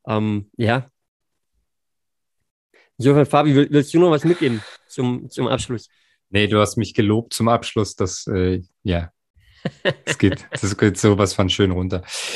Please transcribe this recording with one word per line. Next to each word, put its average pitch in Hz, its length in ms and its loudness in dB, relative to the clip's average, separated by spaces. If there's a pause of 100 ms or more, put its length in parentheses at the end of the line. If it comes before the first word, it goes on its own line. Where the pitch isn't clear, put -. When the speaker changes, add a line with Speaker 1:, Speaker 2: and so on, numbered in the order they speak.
Speaker 1:
Ähm, 107 500 -2
ja. 120 340 -2 (2000)
Insofern, 139 280 4
Fabi, 147 280 2
will, 143 160 4
willst 143 240 2
du 165 60 4
noch 180 100 4
was 151 140 0
mitgeben 143 380 0 (260)
zum, 127 420 -6
zum 131 160 -4
Abschluss? 120 420 -6 (420)
Speaker 2:
Nee, 101 180 2
du 107 120 2
hast 101 160 0
mich 110 180 -4
gelobt 110 380 0
zum 113 160 0
Abschluss, 117 480 -2
dass, - 300 -6
äh, 92 360 -2 (200)
ja. 87 280 -4 (920)
Es - 140 -6
geht, - 300 0
Speaker 1:
<laughs> - 120 -10
Speaker 2:
das 101 160 -4
geht 101 220 2
sowas 104 360 2
von 95 160 0
schön 98 200 2
runter. 90 320 -4 (340)